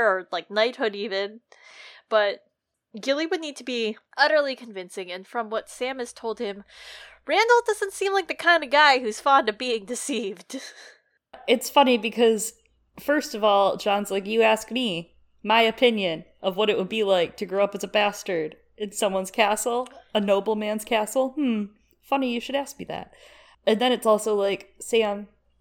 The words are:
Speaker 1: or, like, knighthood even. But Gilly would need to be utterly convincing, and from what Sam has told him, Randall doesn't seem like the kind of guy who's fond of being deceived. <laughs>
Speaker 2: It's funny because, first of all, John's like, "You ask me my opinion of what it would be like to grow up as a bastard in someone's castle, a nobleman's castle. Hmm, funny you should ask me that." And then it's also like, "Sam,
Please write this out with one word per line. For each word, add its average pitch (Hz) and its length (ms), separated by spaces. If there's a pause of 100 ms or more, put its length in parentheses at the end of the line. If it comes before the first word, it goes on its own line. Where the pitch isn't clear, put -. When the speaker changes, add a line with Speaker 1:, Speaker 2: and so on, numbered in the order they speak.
Speaker 1:
or, 185 240
like, 170 180
knighthood 220 460
even. 202 460 (680)
But 208 300 (600)
Gilly 277 280
would 349 140
need 294 160
to 254 60
be 233 340 (200)
utterly 285 380
convincing, 190 560
and 185 160
from 226 220
what 220 200
Sam 262 300
has 240 120
told 220 280
him, 202 240 (640)
Randall 466 400
doesn't 415 260
seem 392 200
like 381 160
the 294 40
kind 330 300
of 262 60
guy 285 300
who's 214 200
fond 269 300
of 214 80
being 240 280
deceived. 240 800
<laughs> - 60 (760)
Speaker 2:
It's 233 240
funny 254 280
because, 220 560 (460)
first - 360
of 208 80
all, 202 340
John's 202 340
like, 196 140
"You 220 160
ask 220 300
me 220 420 (300)
my 220 180
opinion 220 600 (180)
of 185 160
what 214 120
it 208 80
would 185 120
be 220 140
like 185 340
to 208 80
grow 190 200
up 202 100
as 196 80
a 196 40
bastard 196 680 (220)
in 208 140
someone's 190 380
castle, 240 580 (280)
a 214 60
nobleman's 214 640
castle. 254 460
Hmm, 240 340 (360)
funny 262 320
you 233 80
should 269 140
ask 277 240
me - 60
that." - 280 (520)
And 220 140
then 247 120
it's 233 140
also 214 300
like, 196 440
"Sam, 208 480 (340)